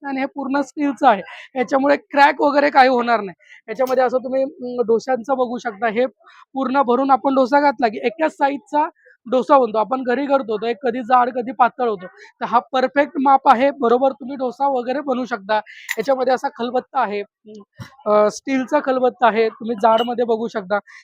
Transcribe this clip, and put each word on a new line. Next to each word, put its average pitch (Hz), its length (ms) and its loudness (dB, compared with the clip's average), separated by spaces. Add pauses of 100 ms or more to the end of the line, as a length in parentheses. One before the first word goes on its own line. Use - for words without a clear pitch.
नाही 277 80 -8
आणि 262 100 -4
हे 277 140 -2
पूर्ण 277 260 -4
स्टीलचं 285 480 -2
आहे, 190 140 4 (360)
याच्यामुळे 277 380 2
क्रॅक 285 440 2
वगैरे 285 300 2
काही 269 180 6
होणार 240 320 0
नाही. 190 140 -10 (340)
याच्यामध्ये 254 360 0
असं 247 140 0
तुम्ही, 262 240 -4
अं, 247 440 -6
डोशांचं 240 500 -2
बघू 247 220 -4
शकता, 220 300 -6
हे 233 180 0 (460)
पूर्ण 262 300 0
भरून 262 280 0
आपण 269 240 2
डोसा 269 260 2
घातला 285 280 2
की 226 140 -6
एकाच 311 300 -2
साईजचा 277 560 -2 (420)
डोसा 262 280 4
बनतो. 220 200 2
आपण 254 240 -2
घरी 247 240 -2
करतो, 247 300 -2
तो 208 100 -8
एक 233 160 -2
कधी 247 180 -2
जाड, 247 300 2
कधी 240 220 -8
पातळ 240 360 0
होतो, 185 180 -6 (340)
तर 247 40 -6
हा 214 140 0
परफेक्ट 277 640 0
माप 269 280 4
आहे, 262 220 4
बरोबर 262 420 2
तुम्ही 262 240 -12
डोसा 262 320 -4
वगैरे 254 320 -4
बनवू 254 240 -4
शकता. 214 320 -4 (420)
याच्यामध्ये 254 360 0
असा 277 140 -4
खलबत्ता 247 520 -6
आहे, 202 200 -4
अं, 214 420 -18 (440)
अ, 208 240 4
स्टीलचा 269 540 -2
खलबत्ता 254 420 0
आहे, 220 220 2
तुम्ही 220 340 -8
जाडमध्ये 233 420 2
बघू 226 240 -2
शकता. 202 300 -4 (260)